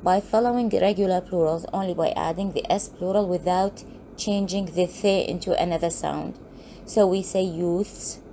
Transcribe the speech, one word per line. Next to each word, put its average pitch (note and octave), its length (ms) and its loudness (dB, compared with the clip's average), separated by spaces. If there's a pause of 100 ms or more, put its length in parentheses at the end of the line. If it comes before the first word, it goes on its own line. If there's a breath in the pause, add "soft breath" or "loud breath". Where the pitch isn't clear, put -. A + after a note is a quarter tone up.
By F#3 160 4
following A#3+ 500 2
regular F#3+ 520 2
plurals E3 500 0
only F#3+ 220 -2
by E3 180 2
adding E3 420 -2
the D3+ 180 -4
S G3+ 180 0
plural F#3+ 380 0
without F3+ 560 0 (340 loud breath)
changing G3 480 -2
the E3+ 220 0
th G3 420 0
into F3 320 -2
another E3+ 300 0
sound. D3+ 480 -4 (460 loud breath)
So G#3 200 4
we F#3+ 160 2
say F#3+ 220 0
youths F3 760 -2 (140)